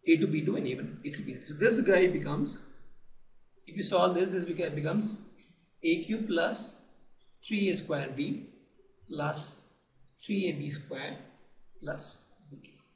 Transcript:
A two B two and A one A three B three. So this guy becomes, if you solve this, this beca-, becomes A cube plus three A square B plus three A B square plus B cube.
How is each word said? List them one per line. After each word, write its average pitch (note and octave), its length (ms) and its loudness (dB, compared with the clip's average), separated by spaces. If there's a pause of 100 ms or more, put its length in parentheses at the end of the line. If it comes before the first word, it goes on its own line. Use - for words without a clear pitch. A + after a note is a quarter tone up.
A E3 100 8
two D3 100 4
B D3+ 180 0
two G3 120 0
and - 100 -2
A - 100 -2
one - 280 -10
A D3 60 -6
three - 140 -10
B - 100 -8
three. - 120 -16
So D3+ 80 -12
this A3 260 4
guy F#3 260 8
becomes, D3+ 520 0 (1080)
if - 100 -12
you G3+ 60 -2
solve F3+ 320 4
this, F#3+ 160 2
this F3+ 140 -2
beca-, E3 300 -4
becomes E3 440 0 (640)
A E3+ 220 2
cube A3 240 -4
plus F#3 520 0 (680)
three G3+ 240 2
A E3+ 40 2
square C#3 400 0
B D3 320 -4 (640)
plus - 540 -2 (640)
three G3 240 0
A D#3 40 0
B C#3+ 180 -4
square - 480 -8 (640)
plus - 420 -4 (260)
B C#3+ 120 -18
cube. - 140 -20 (200)